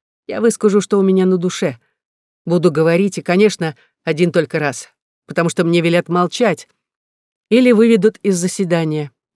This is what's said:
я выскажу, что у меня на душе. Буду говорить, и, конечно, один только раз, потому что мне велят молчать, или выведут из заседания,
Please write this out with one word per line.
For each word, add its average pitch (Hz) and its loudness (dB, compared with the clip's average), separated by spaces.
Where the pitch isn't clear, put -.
я 196 -6
выскажу, 214 2
что 202 -2
у 196 2
меня 190 2
на 185 2
душе. 175 -4
Буду 165 0
говорить, 170 0
и, 156 -8
конечно, 180 0
один 165 0
только 160 -2
раз, 147 -6
потому 170 -2
что 175 -2
мне 170 2
велят 170 0
молчать, 180 -2
или 247 4
выведут 220 4
из 190 0
заседания, 165 -4